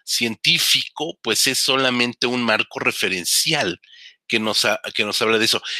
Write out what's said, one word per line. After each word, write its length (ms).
científico, 1160
pues, 280
es 100
solamente 720
un 160
marco 340
referencial 1000
que 100
nos 260
ha-, 160
que 100
nos 160
habla 180
de 80
eso. 140